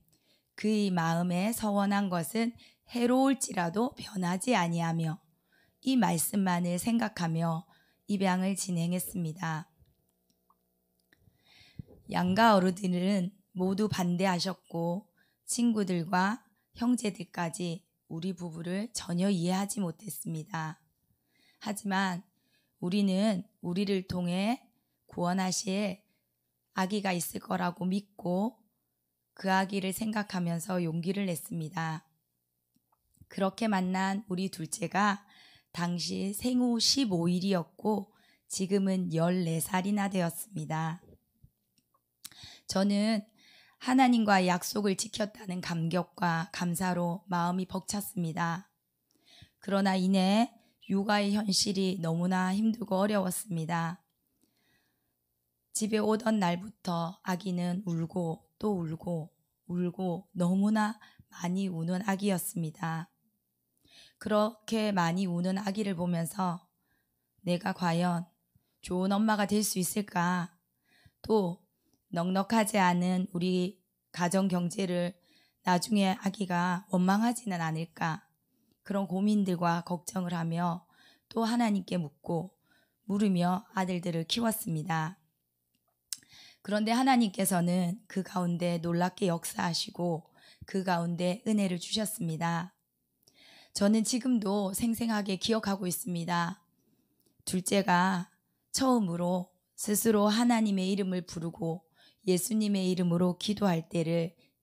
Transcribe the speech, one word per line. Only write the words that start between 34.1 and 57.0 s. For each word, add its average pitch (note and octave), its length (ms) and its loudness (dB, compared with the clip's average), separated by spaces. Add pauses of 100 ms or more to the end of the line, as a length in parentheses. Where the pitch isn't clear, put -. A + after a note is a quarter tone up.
우리 F#3 220 -2
둘째가 F#3+ 760 -2 (460)
당시 F3 600 -4
생후 B3 460 2
십오 G3 480 2
일이었고 F#3+ 880 0 (340)
지금은 F#3+ 680 0
열네 E3 460 2
살이나 G3 500 0
되었습니다. E3 920 -4 (1700)
저는 G3+ 580 2 (540)
하나님과 A#3 680 6
약속을 G3 480 0
지켰다는 G3+ 640 -6
감격과 E3+ 920 -2
감사로 F3 760 -2
마음이 F3+ 380 0
벅찼습니다. F3 1040 -4 (920)
그러나 G3 360 2
이내 F#3+ 580 4 (340)
육아의 G3+ 460 0
현실이 G3 680 0
너무나 F3+ 520 0
힘들고 G#3+ 420 0
어려웠습니다. F3 1080 -2 (1700)
집에 G#3+ 240 0
오던 A3 420 2
날부터 F3 840 -2